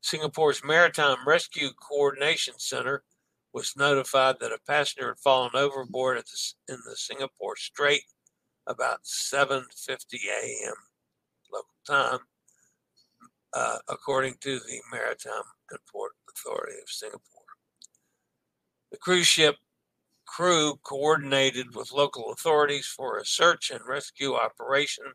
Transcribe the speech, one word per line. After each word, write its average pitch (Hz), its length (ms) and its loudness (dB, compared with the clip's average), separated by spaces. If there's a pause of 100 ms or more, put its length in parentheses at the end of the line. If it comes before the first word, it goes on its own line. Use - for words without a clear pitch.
Singapore's 156 640 0
Maritime 151 600 4
Rescue 151 460 2 (100)
Coordination 143 800 0
Center 131 460 -4 (480)
was - 240 -8
notified 135 640 4
that 117 120 -4
a 110 140 -6
passenger 139 440 0
had - 100 -10
fallen 127 340 4
overboard 131 640 0
at 110 80 -10
the, - 480 -10
in 123 100 -14
the 110 120 -14
Singapore 113 600 -8
Strait 143 460 0 (640)
about 123 400 -4
seven 135 680 0
fifty - 460 -10 (100)
A 107 380 -6
M 113 80 -6 (760)
local - 160 -10 (180)
time, 127 400 0 (1300)
uh, 113 240 -2 (100)
according 135 520 -2
to 135 180 -6
the 117 220 -12 (100)
Maritime 117 540 -6 (260)
and - 80 -14 (120)
Port 104 220 -10 (160)
Authority - 540 -8
of - 60 -20
Singapore. 107 320 -12 (1700)
The - 60 -16
cruise 180 280 2
ship 151 300 6 (680)
crew 160 580 2
coordinated 135 880 2
with 113 180 -10
local 131 380 0
authorities 147 560 2
for 120 320 -6
a 101 80 -8
search 165 460 2
and 120 120 -8
rescue 135 500 -6
operation. 120 680 -2 (100)